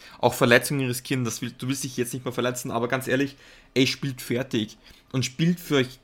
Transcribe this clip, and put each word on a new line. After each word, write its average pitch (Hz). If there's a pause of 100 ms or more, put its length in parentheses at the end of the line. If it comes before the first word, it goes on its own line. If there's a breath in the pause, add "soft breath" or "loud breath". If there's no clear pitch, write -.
(200 loud breath)
auch 120
Verletzungen 131
riskieren, 123
das 110
will, 120
du 127
willst 135
dich 127
jetzt 123
nicht 127
mehr 123
verletzen, 123
aber 117
ganz 127
ehrlich, 139 (360 loud breath)
ey, 131
spielt -
fertig 120 (360 soft breath)
und 131
spielt 170
für 147
euch 127